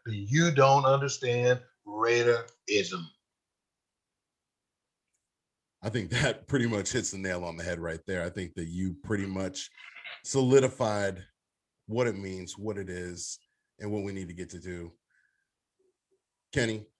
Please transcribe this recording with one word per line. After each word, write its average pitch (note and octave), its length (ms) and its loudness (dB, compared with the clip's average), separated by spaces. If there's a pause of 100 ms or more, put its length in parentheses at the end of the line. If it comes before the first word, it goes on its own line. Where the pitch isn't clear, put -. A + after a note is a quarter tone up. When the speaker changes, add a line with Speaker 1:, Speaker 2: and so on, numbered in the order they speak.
Speaker 1:
then G2+ 240 -6
you E3 220 4
don't C#3 340 8
understand B2+ 760 2 (260)
Raiderism. G#2+ 1200 2 (2750)
Speaker 2:
I - 20 -2
think G#2 220 -4
that A#2+ 380 0
pretty B2 180 2
much G#2 240 -2
hits A2+ 220 -4
the G2 60 -10
nail F2+ 260 -4
on E2 120 -8
the E2 60 -10
head F2 160 -4
right E2 280 -6
there. F2+ 180 -2
I F2 40 -4
think F2 260 -8
that E2+ 100 -8
you F2+ 400 -4
pretty G2+ 220 -2
much F#2+ 440 -6 (540)
solidified B2 1000 2 (640)
what A#2+ 220 0
it G2 100 -4
means, F#2+ 400 -10
what G#2 180 -6
it F#2+ 140 -8
is, F2+ 480 -10 (400)
and G#2 140 -6
what G#2 100 -2
we G2 100 -6
need F#2+ 140 -8
to E2+ 80 -12
get E2+ 160 -10
to F2 80 -14
do. E2+ 320 -12 (1600)
Kenny, A2+ 340 -2 (140)